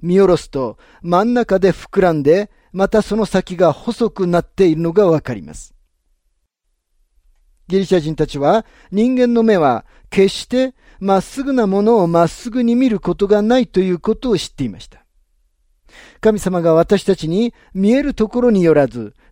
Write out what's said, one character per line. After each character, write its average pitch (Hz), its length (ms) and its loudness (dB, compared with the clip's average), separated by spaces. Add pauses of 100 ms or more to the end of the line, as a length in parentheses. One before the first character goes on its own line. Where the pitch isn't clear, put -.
見 175 180 -2
下 196 80 4
ろ 180 100 4
す - 140 -8
と、 127 260 -8 (240)
真 175 240 0
ん 240 100 -2
中 220 240 0
で 185 140 2
膨 - 300 -4
ら 175 100 2
ん 151 100 -2
で、 180 280 2 (220)
ま 190 160 -2
た 220 120 0
そ 202 160 -4
の 220 80 0
先 185 320 -4
が 165 160 4
細 226 380 -4
く 185 160 -4
な 175 140 0
っ 165 40 -4
て 190 240 0
い 160 60 2
る 165 80 -6
の 165 100 -4
が 202 140 4
わ 160 160 2
か 139 100 -8
り 101 100 -10
ま 76 120 -18
す。」 - 200 -20 (1900)
ギ 185 120 0
リ 190 60 -2
シ 190 100 2
ャ 170 40 2
人 156 140 -6
た 147 120 -2
ち 143 120 -8
は、 170 280 0 (260)
人 240 240 0
間 247 180 2
の 233 80 2
目 220 140 4
は 131 300 0 (240)
決 196 180 2
し - 180 -10
て 254 280 -2 (260)
ま 196 180 0
っ - 20 -2
す - 220 -10
ぐ 269 100 -4
な 240 140 0
も 196 160 0
の 226 140 2
を 185 100 2
ま 170 180 2
っ 160 40 0
す - 220 -14
ぐ 247 120 -4
に 233 140 0
見 262 120 2
る 214 120 -2
こ 175 160 -4
と 202 100 -2
が 208 160 2
な 233 160 2
い 233 80 0
と - 140 -2
い 185 100 0
う 175 80 -2
こ 220 160 -2
と 247 160 -6
を 190 80 0
知 - 100 -10
っ - 20 -20
て - 120 -10
い 123 60 -4
ま 90 100 -14
し - 80 -20
た。 - 180 -20 (1160)
神 220 180 0
様 185 240 -4
が 165 120 4
私 170 300 2
た 185 120 0
ち 156 120 -8
に 220 260 -2 (200)
見 196 180 2
え 269 100 2
る 285 120 -4
と 220 140 -2
こ 240 140 -4
ろ 247 80 4
に 196 120 2
よ 160 120 4
ら 143 120 2
ず、 113 280 -10 (180)